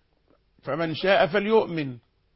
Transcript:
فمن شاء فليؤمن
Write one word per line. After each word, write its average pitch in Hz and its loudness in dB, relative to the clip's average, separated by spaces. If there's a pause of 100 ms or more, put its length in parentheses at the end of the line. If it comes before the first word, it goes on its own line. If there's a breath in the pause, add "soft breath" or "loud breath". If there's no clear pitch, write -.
(640)
فمن 156 -4
شاء 185 2
فليؤمن 170 0 (380)